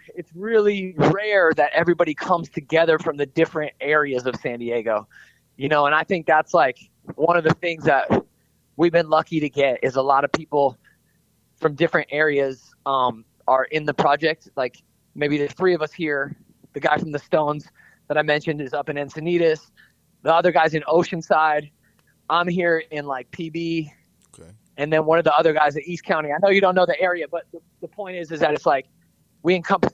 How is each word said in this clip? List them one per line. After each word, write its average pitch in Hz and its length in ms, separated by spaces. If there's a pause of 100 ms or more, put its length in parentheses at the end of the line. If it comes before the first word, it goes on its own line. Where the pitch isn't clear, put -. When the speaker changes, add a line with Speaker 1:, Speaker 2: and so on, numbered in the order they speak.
(140)
Speaker 1:
it's 175 200
really 202 640
rare 170 600
that 156 180
everybody 165 400
comes 170 340
together 160 500
from 156 180
the 143 100
different 151 540
areas 139 460
of - 100
San 120 240
Diego, 113 460 (500)
you 139 120
know, 147 180
and 147 80
I 156 100
think 170 220
that's, 156 280
like, 143 240 (380)
one 170 200
of 170 80
the 156 100
things 165 300
that 139 240 (680)
we've 165 160
been 165 180
lucky 156 300
to 147 100
get 139 320
is 127 140
a 135 60
lot 139 220
of 139 80
people 143 460 (800)
from 156 180
different 160 360
areas, 139 640 (140)
um, 127 380 (220)
are 131 180
in 151 200
the 147 80
project. 151 640
Like, 127 240 (340)
maybe 147 220
there's 143 160
three 185 220
of 156 80
us 151 100
here. 147 420 (380)
The 139 80
guy 151 160
from 151 160
the 147 60
Stones 151 480 (420)
that 147 80
I 151 60
mentioned 151 400
is 131 100
up 147 160
in 143 80
Encinitas. 160 760 (520)
The 151 100
other 170 200
guy's 160 220
in 151 100
Oceanside. 156 840 (600)
I'm 175 180
here 170 420
in, 147 160
like, 127 260
P 160 180
B. 165 420 (400)
Speaker 2:
Okay. 82 180 (260)
Speaker 1:
And 147 160
then 156 120
one 160 140
of 165 60
the 151 100
other 160 180
guys 147 240
in 147 80
East 175 200
County. 156 280
I 151 80
know 196 80
you 196 120
don't 185 160
know 180 100
the 156 140
area, 175 280
but 165 240
the, 165 80 (200)
the 165 80
point 185 280
is, 165 140
is 156 100
that 151 140
it's 143 120
like 139 200 (560)
we 180 140
encompass 180 380